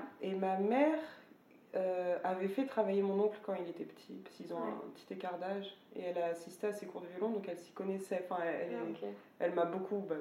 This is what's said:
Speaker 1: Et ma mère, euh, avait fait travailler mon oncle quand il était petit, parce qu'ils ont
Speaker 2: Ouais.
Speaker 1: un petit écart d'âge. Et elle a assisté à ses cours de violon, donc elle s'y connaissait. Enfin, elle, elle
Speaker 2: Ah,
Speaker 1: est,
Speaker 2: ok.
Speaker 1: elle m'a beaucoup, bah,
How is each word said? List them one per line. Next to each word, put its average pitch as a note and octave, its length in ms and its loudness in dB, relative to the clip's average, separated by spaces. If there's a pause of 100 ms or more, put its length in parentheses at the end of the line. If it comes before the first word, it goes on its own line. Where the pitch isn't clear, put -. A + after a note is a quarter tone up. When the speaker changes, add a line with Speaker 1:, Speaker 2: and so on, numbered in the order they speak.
(220)
Speaker 1:
Et F#3+ 140 -2
ma F#3+ 220 2
mère, C4+ 400 6 (800)
euh, F3+ 480 2
avait F#3 240 0
fait C4+ 180 0
travailler G3 380 2
mon G3 160 2
oncle G#3 240 2
quand G3 100 -2
il F3+ 160 -4
était - 140 -8
petit, - 300 -16 (100)
parce - 120 -18
qu'ils E3+ 180 -10
ont E3+ 40 -2
Speaker 2:
Ouais. - 140 -2
Speaker 1:
un G#2+ 240 -8
petit - 180 -12
écart F#3 240 -4
d'âge. G3 400 -4 (180)
Et - 60 -6
elle F3 160 -2
a E3+ 100 4
assisté - 380 -2
à G#3 80 4
ses G3 140 -6
cours - 140 -6
de F3 60 -6
violon, F3+ 220 2
donc G3+ 180 2
elle F3 120 -2
s'y - 140 -16
connaissait. F#3+ 540 0
Enfin, F3+ 160 0
elle, E3+ 280 2
elle - 80 -2
Speaker 2:
Ah, - 60 -2 (200)
Speaker 1:
est, - 20 -2
Speaker 2:
ok. G3+ 60 -4 (260)
Speaker 1:
elle F3 140 4
m'a F3 120 4
beaucoup, F#3+ 320 0 (120)
bah, D#3+ 120 0